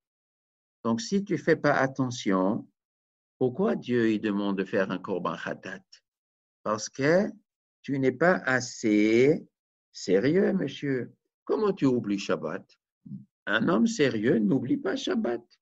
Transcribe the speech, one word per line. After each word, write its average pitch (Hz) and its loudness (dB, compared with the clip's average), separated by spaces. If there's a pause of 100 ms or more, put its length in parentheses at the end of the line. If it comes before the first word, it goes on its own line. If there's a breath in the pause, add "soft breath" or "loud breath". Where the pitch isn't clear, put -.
(840)
Donc, 117 0
si 196 -2
tu 185 -2
fais 156 2
pas 147 2
attention, 123 0 (720)
pourquoi 190 0
Dieu, 120 0
il 107 0
demande 101 -2
de 95 -2
faire 95 0
un - -4
korban 90 -4
khatat ? 95 -10 (800)
Parce 107 -4
que 165 0 (500)
tu 139 -4
n'es 131 4
pas 170 2
assez 123 2 (460)
sérieux, 151 2
monsieur. 143 -4 (320)
Comment 208 2
tu 190 -2
oublies 104 0
Shabbat ? 82 -4 (800)
Un 110 0
homme 220 4
sérieux 135 2
n'oublie 156 0
pas - -4
Shabbat. - -4 (200)